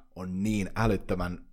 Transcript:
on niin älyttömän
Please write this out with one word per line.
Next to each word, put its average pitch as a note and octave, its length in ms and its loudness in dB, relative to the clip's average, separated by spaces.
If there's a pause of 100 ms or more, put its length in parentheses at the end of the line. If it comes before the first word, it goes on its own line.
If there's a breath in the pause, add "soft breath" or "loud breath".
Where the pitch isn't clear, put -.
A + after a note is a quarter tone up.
(160)
on F#2 260 -4
niin G#2 340 0
älyttömän F#2 640 0 (140)